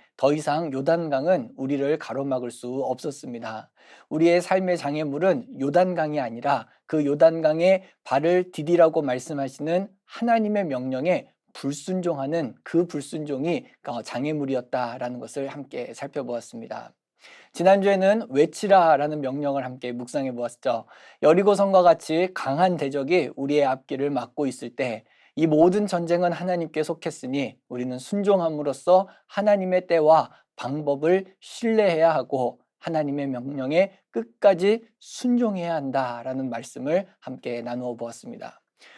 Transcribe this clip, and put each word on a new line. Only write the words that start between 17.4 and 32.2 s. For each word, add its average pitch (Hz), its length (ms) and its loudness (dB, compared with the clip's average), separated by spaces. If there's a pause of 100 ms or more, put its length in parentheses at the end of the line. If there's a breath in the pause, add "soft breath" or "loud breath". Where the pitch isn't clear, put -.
지난주에는 196 760 4
외치라라는 151 920 4
명령을 139 440 -4
함께 127 260 -8
묵상해 123 420 -6
보았죠. 120 520 -4 (380 loud breath)
여리고성과 190 580 6
같이 170 520 4
강한 170 440 0
대적이 143 580 0
우리의 143 300 2
앞길을 131 460 -2
막고 139 360 -4
있을 127 280 -10
때 120 280 -6 (340 soft breath)
이 160 100 2
모든 180 380 6
전쟁은 175 460 0
하나님께 170 500 -4
속했으니 143 760 -6 (100)
우리는 127 320 -8
순종함으로써 180 1120 2 (180 loud breath)
하나님의 190 600 0
때와 156 440 6 (240 soft breath)
방법을 147 720 0 (160)
신뢰해야 190 760 2
하고 131 460 -2 (180)